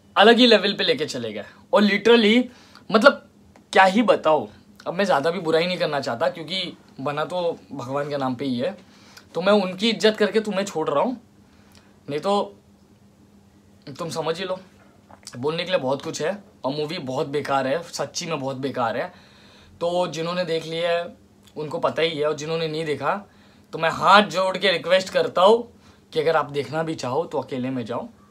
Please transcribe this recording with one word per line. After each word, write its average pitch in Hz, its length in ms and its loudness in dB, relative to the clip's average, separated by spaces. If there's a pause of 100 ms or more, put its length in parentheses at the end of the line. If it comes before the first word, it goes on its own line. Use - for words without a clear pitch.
(160)
अलग 214 220 8
ही 247 100 8
लेवल 202 260 6
पे 190 100 -6
लेके 156 220 0
चले 117 280 -8
गए। 101 120 -12 (280)
और 202 100 6
literally 214 580 4 (480)
मतलब 220 340 4 (500)
क्या 190 120 8
ही 190 180 4
बताओ, 151 440 2 (400)
अब 151 60 -6
मैं 190 120 0
ज़्यादा 165 260 2
भी 185 80 -6
बुराई 160 260 0
नहीं 180 120 -4
करना 156 220 -2
चाहता 131 300 -2
क्योंकि 170 480 -8 (240)
बना 147 240 -4
तो 170 320 -4 (140)
भगवान 139 380 -6
के 143 80 -4
नाम 131 180 -2
पे 139 100 -6
ही 123 140 -2
है, 180 180 -4 (580)
तो 160 60 -2
मैं 196 140 4
उनकी 185 340 0
इज्जत 214 280 2
करके 208 220 2
तुम्हें 202 260 -4
छोड़ 156 240 -4
रहा 147 140 2
हूँ, 240 140 -2 (920)
नहीं 147 120 -6
तो 196 360 -2 (1300)
तुम 165 200 -8
समझ 160 300 -4
ही 190 60 -6
लो। 185 140 -6 (800)
बोलने 156 260 -4
के 180 80 -6
लिए 180 80 2
बहुत 131 220 -2
कुछ 156 200 -8
है 160 100 0 (340)
और 160 80 -2
मूवी 151 260 -6
बहुत 131 280 -4
बेकार 139 400 -2
है, 151 160 -2
सच्ची - 420 -8
में 160 140 -6
बहुत 135 180 -6
बेकार 123 400 -4
है। 170 100 -6 (720)
तो 175 260 0
जिन्होंने 170 380 -4
देख 160 200 -4
लिया 165 260 -4
है 170 240 -2 (400)
उनको 151 240 -8
पता 139 220 -2
ही 165 160 0
है, 143 80 -2
और 151 100 0
जिन्होंने 160 320 -6
नहीं 156 180 -6
देखा 147 300 -2 (580)
तो 160 40 -10
मैं 165 140 0
हाथ 165 380 6
जोड़ 185 280 -2
के 190 140 2
रिक्वेस्ट 175 380 2
करता 165 320 0
हूँ 220 200 8 (520)
कि 160 60 0
अगर 156 160 2
आप 143 160 0
देखना 143 320 -4
भी 160 120 -6
चाहो 143 300 -4
तो 160 140 -4
अकेले 127 300 -6
में 131 160 -4
जाओ, 120 220 -6 (240)